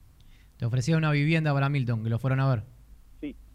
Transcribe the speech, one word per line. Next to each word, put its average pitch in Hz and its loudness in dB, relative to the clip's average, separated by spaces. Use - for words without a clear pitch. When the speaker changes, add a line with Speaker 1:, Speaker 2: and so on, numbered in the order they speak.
Speaker 1:
Te - -6
ofrecía 123 0
una 156 2
vivienda 151 2
para 139 2
Milton, 120 -2
que 113 -2
lo 113 0
fueron 131 0
a 135 2
ver. 120 0
Speaker 2:
Sí. 147 -10